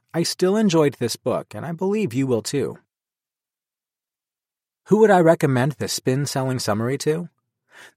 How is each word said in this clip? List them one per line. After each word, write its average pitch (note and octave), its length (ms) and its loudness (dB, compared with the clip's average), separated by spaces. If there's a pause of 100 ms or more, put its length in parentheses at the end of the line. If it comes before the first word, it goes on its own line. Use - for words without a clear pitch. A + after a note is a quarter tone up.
(140)
I E3+ 80 -2
still F#3 340 -2
enjoyed E3 380 2
this - 220 -6
book, F#2+ 400 -6
and G#2+ 100 -10
I D#3+ 60 -8
believe F#3+ 420 -4
you C3+ 140 -2
will A2+ 160 0
too. G#2 340 -6 (2000)
Who G#3 140 4
would A3 100 8
I F#3+ 100 6
recommend D3+ 540 4
the - 140 -8
spin C3 400 -2
selling C3 320 -4
summary A#2 400 -4
to? D#3+ 300 -4 (680)